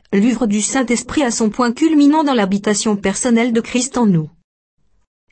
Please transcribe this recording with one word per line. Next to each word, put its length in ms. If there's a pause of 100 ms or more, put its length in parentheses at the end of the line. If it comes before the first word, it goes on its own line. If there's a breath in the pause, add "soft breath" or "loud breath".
(120)
l'œuvre 340
du 160
Saint-Esprit 640
a 80
son 180
point 220
culminant 500
dans 120
l'habitation 640
personnelle 560
de 80
Christ 380
en 80
nous. 240 (1000)